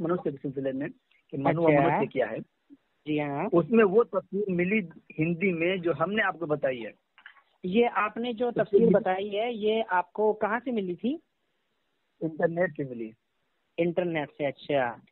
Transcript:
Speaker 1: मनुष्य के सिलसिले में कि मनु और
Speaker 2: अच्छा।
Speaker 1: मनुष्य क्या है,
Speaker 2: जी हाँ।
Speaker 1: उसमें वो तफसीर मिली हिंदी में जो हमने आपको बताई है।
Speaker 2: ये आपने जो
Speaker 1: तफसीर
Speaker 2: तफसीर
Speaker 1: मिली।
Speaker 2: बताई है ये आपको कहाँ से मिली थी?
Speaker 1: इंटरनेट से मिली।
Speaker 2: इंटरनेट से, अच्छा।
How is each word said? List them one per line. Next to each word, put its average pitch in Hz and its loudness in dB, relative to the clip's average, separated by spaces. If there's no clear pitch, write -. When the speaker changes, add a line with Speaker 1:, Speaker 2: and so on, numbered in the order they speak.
Speaker 1:
मनुष्य 175 -2
के 143 -10
सिलसिले 135 -6
में 139 -6
कि 160 -10
मनु 160 0
और 156 6
Speaker 2:
अच्छा। 139 6
Speaker 1:
मनुष्य 151 2
क्या 123 0
है, 107 -6
Speaker 2:
जी - -10
हाँ। 147 -2
Speaker 1:
उसमें 220 4
वो 208 4
तफसीर 196 -4
मिली 180 0
हिंदी 170 0
में 175 0
जो 170 0
हमने 180 -2
आपको 170 -2
बताई 139 0
है। 104 -10
Speaker 2:
ये 208 2
आपने 226 -2
जो 240 -2
Speaker 1:
तफसीर 220 0
Speaker 2:
तफसीर - 4
Speaker 1:
मिली। 226 6
Speaker 2:
बताई 190 0
है 214 -2
ये 214 0
आपको 208 0
कहाँ 214 -2
से 254 -6
मिली 196 -2
थी? 254 -4
Speaker 1:
इंटरनेट 165 -2
से 147 -4
मिली। 113 -10
Speaker 2:
इंटरनेट 170 -2
से, - -8
अच्छा। 131 -2